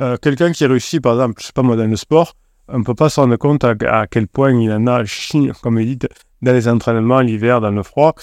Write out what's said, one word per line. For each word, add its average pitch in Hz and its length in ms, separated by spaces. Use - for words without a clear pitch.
Euh, 123 160
quelqu'un 156 340
qui 151 140
réussit, 131 340
par 123 140
exemple, 120 260
je - 60
sais - 80
pas 139 80
moi, 123 160
dans 110 120
le 110 60
sport, 160 400
on 123 160
peut 117 120
pas 156 120
se 147 140
rendre 120 160
compte 147 260
à, 117 120
à 113 200
quel 110 200
point 135 240
il 113 220
en 110 140
a 123 180
chié, 135 560
comme 117 180
il 120 180
dit, - 100
dans 127 100
les 123 160
entraînements, 117 540
l'hiver, 117 400
dans 107 100
le 101 120
froid. 151 400